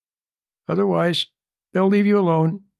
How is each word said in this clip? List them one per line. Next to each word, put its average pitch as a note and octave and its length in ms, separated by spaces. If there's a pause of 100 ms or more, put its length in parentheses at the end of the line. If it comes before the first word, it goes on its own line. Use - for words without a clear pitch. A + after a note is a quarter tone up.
(680)
Otherwise, E3+ 600 (460)
they'll F#3+ 140
leave G3+ 200
you G#3 120
alone, E3 460 (160)